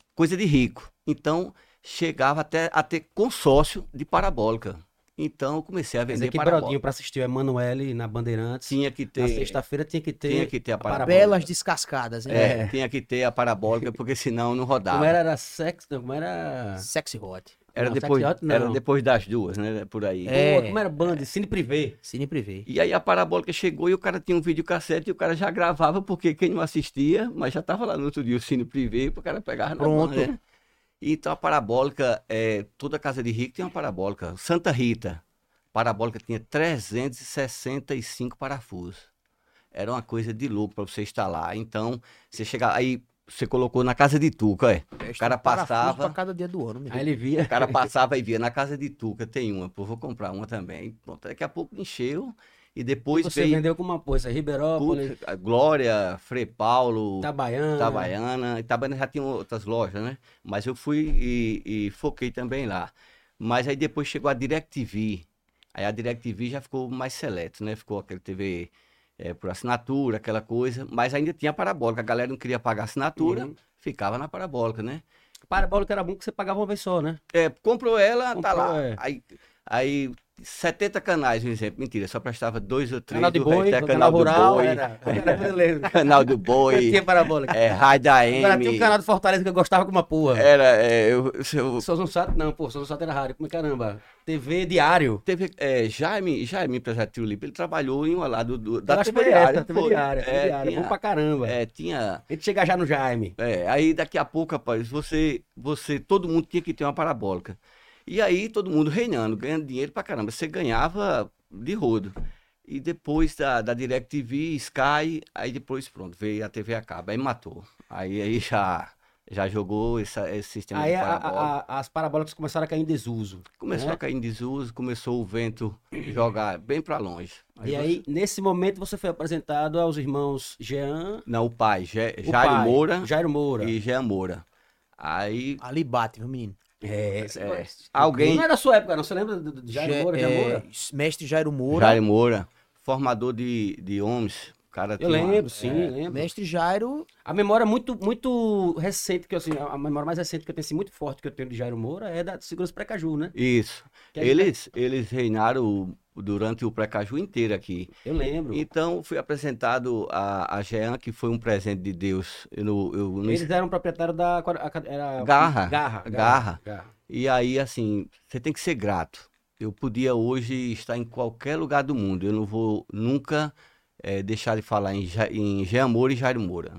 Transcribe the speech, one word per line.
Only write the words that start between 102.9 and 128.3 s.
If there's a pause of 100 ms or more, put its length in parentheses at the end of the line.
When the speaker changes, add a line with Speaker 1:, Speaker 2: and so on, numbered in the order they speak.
Speaker 1:
É,
aí
daqui
a
pouco,
rapaz,
você, (160)
você,
todo
mundo
tinha
que
ter
uma
parabólica. (500)
E
aí
todo
mundo
reinando,
ganhando
dinheiro
pra
caramba.
Você
ganhava (200)
de
rodo. (560)
E
depois
da,
da
DirecTV,
Sky, (140)
aí
depois
pronto,
veio
a
T
V
a
cabo,
aí
matou. (240)
Aí,
aí
já, (400)
já
jogou
essa,
esse
sistema
Speaker 2:
Aí
Speaker 1:
de
Speaker 2:
a,
Speaker 1:
parabólica.
Speaker 2:
a,
a,
as
parabólicas
começaram
a
cair
em
desuso, (160)
Speaker 1:
Começou
Speaker 2:
né?
Speaker 1:
a
cair
em
desuso,
começou
o
vento (300)
jogar
bem
pra
longe. (260)
Aí
Speaker 2:
E
Speaker 1:
você
Speaker 2:
aí,
nesse